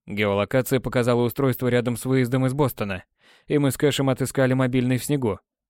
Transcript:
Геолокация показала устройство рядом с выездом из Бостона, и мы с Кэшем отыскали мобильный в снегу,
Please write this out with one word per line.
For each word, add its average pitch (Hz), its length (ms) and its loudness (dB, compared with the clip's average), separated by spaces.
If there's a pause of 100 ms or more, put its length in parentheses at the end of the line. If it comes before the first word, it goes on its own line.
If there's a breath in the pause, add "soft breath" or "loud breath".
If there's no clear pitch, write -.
Геолокация 104 760 0
показала 120 420 0
устройство 127 460 0
рядом 120 280 0
с - 100 -8
выездом 131 400 2
из 127 80 -2
Бостона, 113 500 -2 (420 soft breath)
и 151 120 0
мы 139 120 2
с 123 60 -4
Кэшем 139 320 0
отыскали 131 460 0
мобильный 127 420 0
в 120 80 -4
снегу, 127 360 -2 (300)